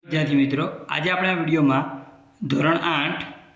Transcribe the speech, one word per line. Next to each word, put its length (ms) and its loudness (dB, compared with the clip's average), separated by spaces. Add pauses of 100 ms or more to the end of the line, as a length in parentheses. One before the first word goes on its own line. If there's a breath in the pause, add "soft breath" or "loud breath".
વિદ્યાર્થી 300 0
મિત્રો, 300 2 (240)
આજે 220 -2
આપણે 180 0
આ 80 0
વીડિયોમાં 480 2 (600)
ધોરણ 400 2
આઠ 360 -2 (320)